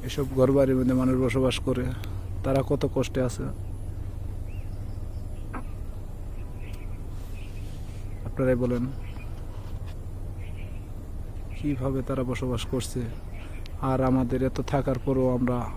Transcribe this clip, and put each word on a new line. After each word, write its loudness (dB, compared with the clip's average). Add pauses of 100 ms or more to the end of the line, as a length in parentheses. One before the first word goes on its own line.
এসব 0 (100)
ঘরবাড়ির 8
মধ্যে 6
মানুষ 6
বসবাস 4
করে, 2 (580)
তারা 4
কত 4
কষ্টে 2
আছে। 0 (4000)
আপনারাই 4
বলেন, 2 (2750)
কিভাবে 0
তারা 0
বসবাস 0
করছে। -2 (800)
আর 4
আমাদের 4
এত 0
থাকার 2 (100)
পরেও 4
আমরা 2